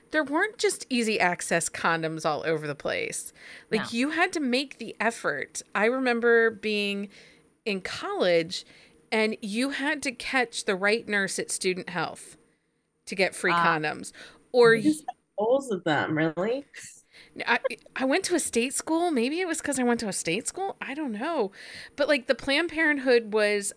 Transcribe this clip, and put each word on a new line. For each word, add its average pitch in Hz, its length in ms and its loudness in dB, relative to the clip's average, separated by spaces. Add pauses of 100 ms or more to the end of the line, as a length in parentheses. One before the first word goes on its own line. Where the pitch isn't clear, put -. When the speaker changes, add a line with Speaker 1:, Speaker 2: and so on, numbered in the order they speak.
(100)
Speaker 1:
there 311 140 2
weren't 339 340 -2
just - 320 0
easy 220 280 2
access 175 500 0
condoms 160 580 -2
all 147 200 0
over 156 200 -2
the 143 80 -4
place. - 580 -4 (380)
Like, 220 120 0
Speaker 2:
No. 233 80 -6
Speaker 1:
you 247 200 0
had 349 240 0
to 339 60 -2
make 262 380 -2
the 226 220 -12
effort. 180 640 -4 (120)
I 202 120 2
remember 233 640 4
being 202 580 -4 (560)
in 196 160 -2
college, 180 840 0 (440)
and 220 300 2
you 226 300 -2
had 277 320 -2
to 269 100 -2
catch 240 520 -2
the 202 120 0
right 208 320 0
nurse 202 300 0
at - 120 -4
Student - 400 -2
Health 160 460 -6 (720)
to - 80 -8
get 180 200 0
free 180 180 0
Speaker 2:
Ah. 170 120 4 (140)
Speaker 1:
condoms. 151 340 -6 (400)
Or 233 220 10
Speaker 3:
You 220 80 2
just 302 260 2
have - 80 -12 (220)
bowls 254 320 2
of 185 140 -2
them, 151 320 2
really? 180 500 0 (800)
Speaker 1:
I, 240 120 2 (360)
I 254 120 -2
went 330 200 2
to 359 80 0
a 311 60 2
state 240 320 0
school. 339 380 0
Maybe 277 300 0
it 381 60 -2
was 320 140 -4
'cause 277 180 -2
I 247 60 0
went 240 160 2
to 226 80 -4
a 185 40 -4
state 180 360 -4
school. 392 320 -6
I 262 140 -8
don't 285 180 -6
know. 233 400 -4 (420)
But, 285 140 0
like, 285 180 2
the 269 80 2
Planned 294 360 0
Parenthood 269 640 2
was 208 420 2